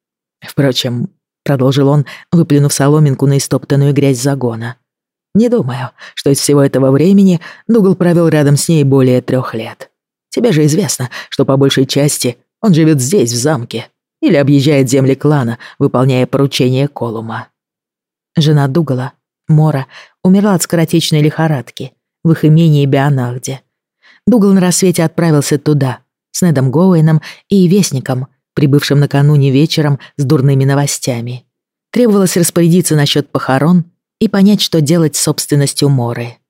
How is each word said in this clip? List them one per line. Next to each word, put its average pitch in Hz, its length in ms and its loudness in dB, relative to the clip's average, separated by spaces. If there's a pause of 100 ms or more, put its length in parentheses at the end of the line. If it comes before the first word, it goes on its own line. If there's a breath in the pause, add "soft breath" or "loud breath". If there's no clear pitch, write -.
(420)
«Впрочем», 127 680 -4 (380)
продолжил 135 400 2
он, 143 180 2 (240 loud breath)
выплюнув 151 440 2
соломинку 143 520 0
на 139 120 2
истоптанную 139 560 0
грязь 139 260 0
загона, 120 560 -6 (580)
«не 226 140 2
думаю, 131 440 -4 (220 loud breath)
что - 160 -4
из 139 100 0
всего 143 220 2
этого 135 300 0
времени 180 480 4 (280 loud breath)
Дугал 190 280 2
провел 170 320 2
рядом 147 300 2
с - 100 -6
ней 160 160 2
более 131 380 2
трех 127 340 -4
лет. 110 340 -12 (400)
Тебе 233 220 0
же 151 140 2
известно, 143 440 -2 (200 loud breath)
что - 160 -2
по 139 100 0
большей 135 300 2
части 135 520 -2 (240)
он 214 120 2
живет 156 260 2
здесь, 127 320 0
в 120 60 -4
замке, 117 500 -6 (340)
или 254 140 2
объезжает 139 540 2
земли 135 260 0
клана, 135 420 -2 (220 loud breath)
выполняя 131 480 0
поручения 135 640 -2
Колума». 113 580 -10 (880)
Жена 147 320 0
Дугала, 135 460 -4 (340)
Мора, 151 400 0 (360 loud breath)
умерла 202 300 2
от 165 100 -2
скоротечной 160 580 -2
лихорадки 147 720 -4 (320)
в 160 80 2
их - 100 -4
имении 151 420 4
Беонахде. 135 760 -2 (640 soft breath)
Дугал 202 260 4
на 190 80 4
рассвете 180 460 0
отправился 156 520 0
туда, 135 420 -2 (320)
с - 100 -10
Недом 135 300 0
Гоуэном 160 500 2 (260 loud breath)
и 190 200 2
Вестником, 135 600 -2 (300)
прибывшим 143 420 0
накануне 139 520 2
вечером 147 480 0 (180 loud breath)
с 147 60 -2
дурными 135 420 2
новостями. 127 800 -4 (460)
Требовалось 202 440 0
распорядиться 170 600 0
насчет 147 340 -2
похорон 156 560 0 (340)
и 220 80 0
понять, 202 340 2
что 165 200 -2
делать 156 340 0
с - 60 -6
собственностью 143 680 -2
Моры. 120 480 -4 (120)